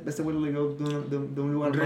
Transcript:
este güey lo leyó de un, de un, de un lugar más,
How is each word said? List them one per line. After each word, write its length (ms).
este 160
güey 140
lo 100
leyó 280
de 100
un, 260
de 80
un, 160
de 80
un 100
lugar 240
más, 100